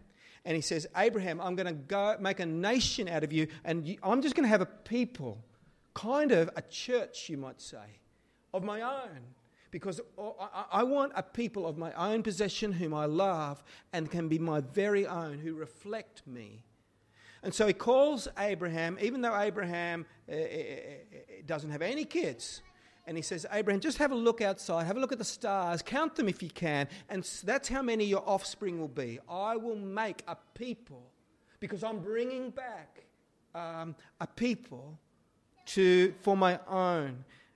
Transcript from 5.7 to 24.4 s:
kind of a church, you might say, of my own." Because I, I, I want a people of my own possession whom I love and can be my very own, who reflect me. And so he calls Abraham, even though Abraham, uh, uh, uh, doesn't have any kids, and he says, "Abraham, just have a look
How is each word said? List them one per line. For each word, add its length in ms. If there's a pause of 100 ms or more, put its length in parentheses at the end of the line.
kind 380
of 240
a 80
church, 680
you 80
might 240
say, 380 (520)
of 120
my 180
own." 540 (360)
Because 300 (160)
I, 60
I, 480
I 120
want 320
a 60
people 460
of 100
my 160
own 300
possession 480
whom 200
I 140
love 580 (300)
and 160
can 180
be 120
my 220
very 440
own, 320
who 160
reflect 720
me. 380 (800)
And 100
so 140
he 60
calls 540 (120)
Abraham, 600
even 220
though 160
Abraham, 720 (200)
uh, 60
uh, 40
uh, 960 (120)
doesn't 240
have 140
any 200
kids, 600 (420)
and 100
he 60
says, 300
"Abraham, 280
just 200
have 120
a 40
look 260